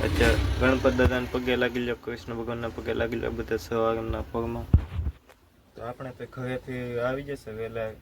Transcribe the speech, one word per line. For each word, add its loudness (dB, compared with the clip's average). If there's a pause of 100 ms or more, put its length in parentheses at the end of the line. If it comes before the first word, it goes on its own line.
અત્યારે 6 (240)
ગણપત 6
દાદાને 4
પગે 2
લાગી 2
લ્યો, 0
કૃષ્ણ -8
ભગવાનના -4
પગે -4
લાગી 0
લ્યો, -2
બધા -2
સવારના 0
પોળમાં. -4 (1120)
તો -12
આપણે -10
તો -12
ઘરેથી -6
આવી 0
જશે -10
વહેલા. -6 (120)